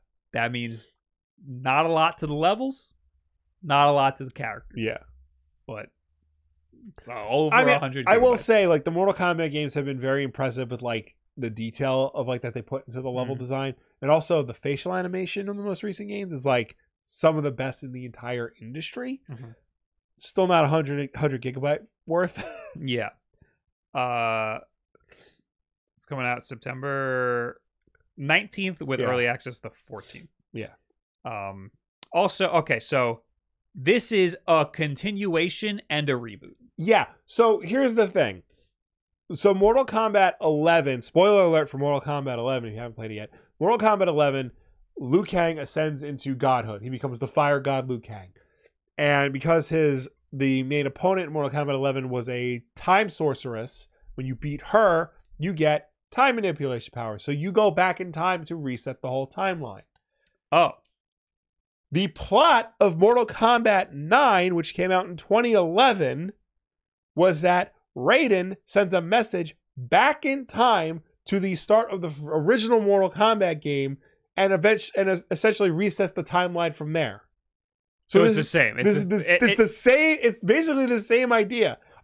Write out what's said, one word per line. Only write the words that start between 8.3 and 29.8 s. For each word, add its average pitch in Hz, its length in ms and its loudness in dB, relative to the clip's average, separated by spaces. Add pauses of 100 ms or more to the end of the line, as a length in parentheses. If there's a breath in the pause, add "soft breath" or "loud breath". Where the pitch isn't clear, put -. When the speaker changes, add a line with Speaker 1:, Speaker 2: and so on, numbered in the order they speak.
Speaker 1:
gigabytes. 226 60 0
Speaker 2:
say, 208 280 4
like, 151 160 2
the 170 80 -2
Mortal 190 220 2
Kombat 165 380 -2
games 147 240 -4
have 143 100 -2
been 135 140 -6
very 135 240 -2
impressive 127 480 -4
with, 120 100 -8
like, 117 340 -6 (220)
the 120 120 -6
detail 131 640 -2
of, 127 140 -6
like, 123 140 -4
that 117 120 -8
they 120 80 -8
put - 260 -10
into 123 140 -12
the 131 80 -8
level 127 260 -6
Speaker 1:
Mm. 123 40 -10
Speaker 2:
design, 131 360 -6 (260)
and 139 100 0
also 156 320 2
the 120 100 -10
facial 143 400 -6
animation 185 560 -6
in 202 80 -8
the 202 60 -10
most 196 200 -6
recent 202 260 -10
games 202 240 -10
is, 131 120 -10
like, 123 300 0 (300)
some 156 320 0
of 147 60 -2
the 143 80 -2
best 131 320 -10
in 131 80 -14
the 127 140 -14
entire 120 560 -10
industry. 165 680 -12
Speaker 1:
Mm-hmm. 120 220 -18 (680)
Speaker 2:
Still - 300 0
not 165 180 4
a - 20 2
hundred, 143 480 -2
hundred 135 260 -2
gigabyte 131 440 -4 (200)
worth. 175 380 -4 (200)
<laughs> 571 160 -18
Speaker 1:
Yeah. 120 300 -4 (840)
Uh, 113 640 -2 (1400 soft breath)
it's - 80 -20
coming 131 200 -8
out 123 200 -6
September 131 1120 -4 (560)
nineteenth 180 640 -4
with 135 200 -4
Speaker 2:
Yeah. 120 60 -2
Speaker 1:
early 123 200 0
access 123 320 -8
the 113 120 -16
fourteenth. - 580 -20 (240)